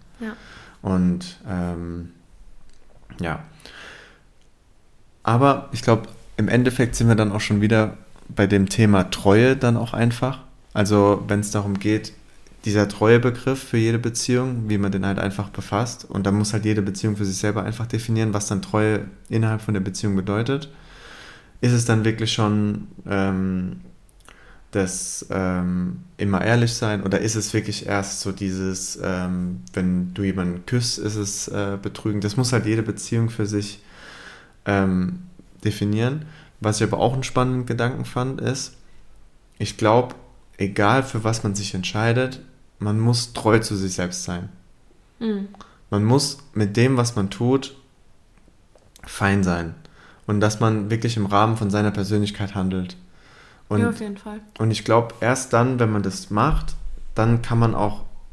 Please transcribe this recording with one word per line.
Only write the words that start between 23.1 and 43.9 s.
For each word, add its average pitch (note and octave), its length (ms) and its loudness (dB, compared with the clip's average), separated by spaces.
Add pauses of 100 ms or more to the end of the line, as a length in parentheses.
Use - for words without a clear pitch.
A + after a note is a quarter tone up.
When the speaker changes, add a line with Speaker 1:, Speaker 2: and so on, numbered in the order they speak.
Speaker 2:
das, - 580 -4
ähm, F2+ 680 -2 (180)
immer G2 260 0
ehrlich A#2 300 2
sein G#2 300 -2
oder F#2+ 160 0
ist A2 160 -2
es G#2 180 -4
wirklich G#2+ 320 -4
erst G2 360 -4
so G2 100 -6
dieses, F#2+ 720 -4
ähm, F2+ 580 -4 (120)
wenn F2+ 420 0
du G#2 80 -4
jemanden F2+ 420 -2
küsst, B2 320 -2
ist G#2+ 180 -4
es, G2+ 340 -6
äh, G2 300 -4
Betrügen? G#2 420 -4
Das G#2 160 -2
muss B2+ 160 2
halt A2 120 2
jede A2+ 160 2
Beziehung A2+ 480 -2
für A2 160 -4
sich, G2+ 380 -6 (840)
ähm, F#2 540 0 (440)
definieren. A2 640 -2 (340)
Was G#2+ 220 0
ich G#2+ 60 2
aber - 120 -2
auch B2 140 2
einen C3 100 -2
spannenden B2+ 420 0
Gedanken A#2+ 400 -2
fand, C3 360 -4
ist, - 340 -4 (840)
ich - 180 -6
glaub, A#2 380 4 (420)
egal G#2 460 2
für A2+ 200 -6
was A2 200 -2
man G#2 120 0
sich G2+ 200 -6
entscheidet, A#2 640 0 (380)
man G#2 200 0
muss A#2+ 340 0
treu A2 260 6
zu A2 160 -4
sich F#2+ 180 -4